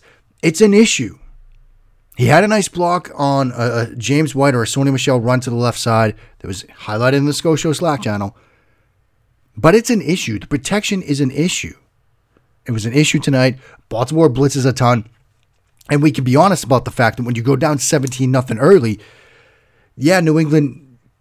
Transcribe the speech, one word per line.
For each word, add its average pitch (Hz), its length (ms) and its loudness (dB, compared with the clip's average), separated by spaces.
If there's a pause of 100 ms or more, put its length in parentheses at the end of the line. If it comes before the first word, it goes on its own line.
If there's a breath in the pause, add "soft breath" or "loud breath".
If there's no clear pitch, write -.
(420 soft breath)
it's 160 200 0
an 208 120 6
issue. 214 460 2 (960)
He 123 120 0
had 160 180 4
a - 20 0
nice 208 220 0
block 175 440 -2
on 139 380 0
a, 120 300 -2 (100)
a - 60 -16
James 135 360 0
White 135 220 2
or 120 80 0
a - 20 -2
Sony 139 240 -2
Michel 131 300 0
run 123 220 0
to - 80 -8
the 120 80 -4
left 120 200 -2
side 113 380 0 (240 soft breath)
that - 80 -16
was 92 160 -10
highlighted 120 520 -2
in 139 100 2
the 147 80 0
Scho 156 240 0
Show 160 160 -2
Slack 143 300 -4
channel. 104 340 -6 (1200)
But 156 180 4
it's 226 140 2
an 226 120 2
issue. 123 380 -4
The - 80 -14
protection 190 540 -4
is 143 180 -4
an 139 100 0
issue. 143 460 -4 (880)
It 127 60 -6
was 110 140 -4
an 117 80 -4
issue 151 260 2
tonight. 135 380 0 (320 soft breath)
Baltimore 151 400 0
blitzes 131 360 0
a 131 60 2
ton. 120 380 0 (800)
And 147 120 2
we 156 100 4
can 135 120 -4
be 123 140 2
honest 180 260 2
about 123 220 0
the - 60 -8
fact 113 260 0
that 127 60 -8
when 117 120 -4
you 117 80 -6
go 135 140 2
down 151 220 -2
seventeen 131 520 -2
nothing 127 280 -2
early, 131 380 4 (1000 soft breath)
yeah, 175 240 2
New 156 180 2
England, 147 600 -2 (220)